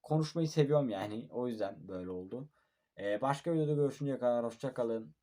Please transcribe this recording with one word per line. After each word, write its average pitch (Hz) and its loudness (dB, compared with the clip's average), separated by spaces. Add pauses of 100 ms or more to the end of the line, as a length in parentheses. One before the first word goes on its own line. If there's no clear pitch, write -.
konuşmayı 156 0
seviyorum 143 4
yani. 104 -4
O 123 -2
yüzden 101 -4
böyle 92 -6
oldu. 95 -8 (500)
E, 104 0
başka 143 0
videoda 151 2
görüşünceye 139 0
kadar 120 2
hoşça 123 -4
kalın. 117 -2